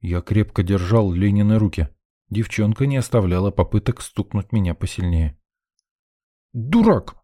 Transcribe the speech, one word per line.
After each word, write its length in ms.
Я 180
крепко 440
держал 480
Ленины 460
руки. 300
Девчонка 580
не 100
оставляла 560
попыток 480
стукнуть 500
меня 240
посильнее. 640
Дурак! 720